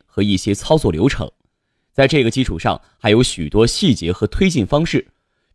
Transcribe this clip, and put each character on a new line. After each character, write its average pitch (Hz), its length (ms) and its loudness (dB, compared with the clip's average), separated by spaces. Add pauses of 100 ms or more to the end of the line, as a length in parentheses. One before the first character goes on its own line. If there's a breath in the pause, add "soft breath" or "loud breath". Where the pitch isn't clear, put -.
和 - 160 -4
一 101 140 0
些 98 180 -2
操 156 240 0
作 110 140 -2
流 82 160 2
程， 104 200 -6 (640)
在 135 140 2
这 143 160 2
个 113 80 0
基 131 140 -2
础 - 120 -6
上 90 240 -4 (180)
还 110 120 0
有 110 100 6
许 82 300 -2
多 110 160 4
细 156 260 0
节 85 200 -2
和 101 160 -2
推 - 200 0
进 160 160 -2
方 147 220 -2
式， - 220 -4 (460)